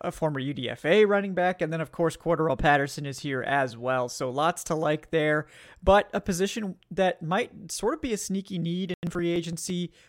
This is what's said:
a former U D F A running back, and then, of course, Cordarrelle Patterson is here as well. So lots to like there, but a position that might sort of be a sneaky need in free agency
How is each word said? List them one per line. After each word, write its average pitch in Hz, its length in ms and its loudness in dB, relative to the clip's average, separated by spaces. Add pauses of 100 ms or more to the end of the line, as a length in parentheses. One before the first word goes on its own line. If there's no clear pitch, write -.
a 175 100 -4
former - 260 -2
U 139 160 -4
D 123 160 -6
F 117 140 -8
A 196 200 6
running 202 300 2
back, 180 260 0
and 160 120 -2
then, 165 80 -2
of 151 100 -6
course, 165 260 0
Cordarrelle 156 400 0
Patterson 143 500 2
is 135 120 -8
here 135 240 -4
as 135 340 0
well. 123 320 0
So 127 220 -6
lots 151 340 0
to 160 120 -2
like 156 340 -2
there, 151 380 2 (340)
but 196 300 6
a 196 80 -2
position 190 560 -4 (160)
that 180 300 0
might 175 500 -4
sort 240 220 -2
of 320 60 -6
be 262 120 -6
a 208 40 0
sneaky 190 440 -6
need 175 420 -4
in 170 80 -4
free 170 220 -2
agency 175 580 -4 (180)